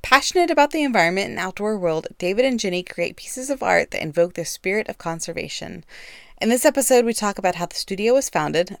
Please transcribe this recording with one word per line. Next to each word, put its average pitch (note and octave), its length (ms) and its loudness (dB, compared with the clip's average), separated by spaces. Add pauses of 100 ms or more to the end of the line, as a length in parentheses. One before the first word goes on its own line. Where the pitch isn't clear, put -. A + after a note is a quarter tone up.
Passionate E4 480 4
about D4 220 4
the D#4 100 0
environment G3 480 2
and - 80 -8
outdoor G3+ 400 -4
world, E3 300 -2 (100)
David G3 260 0
and B3+ 140 2
Jenny F3+ 240 -2
create - 340 -6
pieces C4 340 -12
of C4+ 120 -2
art F3 300 2
that - 100 -6
invoke E3+ 320 0
their E3+ 100 -8
spirit G3+ 440 -4
of - 100 -12
conservation. E3 880 -10 (580)
In G#3+ 60 2
this B3 180 4
episode, C4 380 4
we A#3 100 0
talk G3+ 240 -2
about F#3 160 0
how E3+ 120 -4
the - 100 -14
studio G#3 380 0
was C4+ 140 2
founded, D#3 520 0